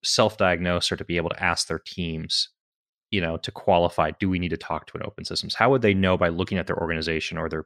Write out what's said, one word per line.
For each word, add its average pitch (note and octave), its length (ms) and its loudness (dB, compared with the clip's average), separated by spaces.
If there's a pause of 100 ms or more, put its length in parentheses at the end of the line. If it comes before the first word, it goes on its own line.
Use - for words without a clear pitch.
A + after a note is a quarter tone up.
self-diagnose F2+ 880 2
or F#2 60 0
to - 80 -12
be E2+ 120 -2
able E2+ 120 0
to - 140 -6
ask F2 240 0
their E2 120 -4
teams, E2 680 -4 (640)
you G2+ 100 0
know, E2 160 -2
to - 140 -10
qualify, F2 600 2
"Do G2 180 -2
we F#2 100 0
need F2 100 -2
to D#2+ 80 -4
talk - 300 -8
to - 100 -12
an - 80 -10
Open - 200 -12
Systems?" - 300 -6
How A#2 160 4
would C3 100 2
they G#2+ 120 6
know F#2+ 220 4
by F2 140 2
looking F2+ 280 -2
at E2+ 100 -2
their - 120 -4
organization E2 580 -2
or D#2+ 120 -4
their, D#2 160 -6